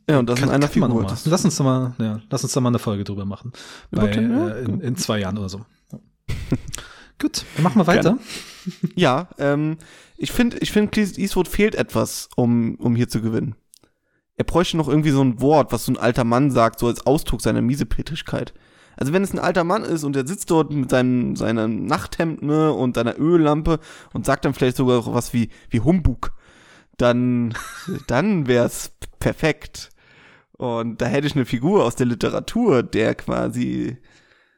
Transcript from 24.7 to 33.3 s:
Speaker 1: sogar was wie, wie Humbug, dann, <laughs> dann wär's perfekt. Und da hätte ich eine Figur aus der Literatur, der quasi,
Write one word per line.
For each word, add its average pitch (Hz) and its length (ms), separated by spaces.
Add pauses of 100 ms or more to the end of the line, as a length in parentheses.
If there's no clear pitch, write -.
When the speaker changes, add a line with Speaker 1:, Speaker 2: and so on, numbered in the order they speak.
Speaker 1:
sogar 123 340
was 120 220
wie, 117 160 (220)
wie 113 80
Humbug, 139 540 (640)
dann, 123 560 (280)
<laughs> - 260
dann 156 400
wär's - 440 (280)
perfekt. - 720 (640)
Und 117 480
da 123 60
hätte 143 200
ich 139 80
eine 131 100
Figur 156 400
aus - 100
der 135 100
Literatur, 120 800
der 110 320
quasi, 123 840 (600)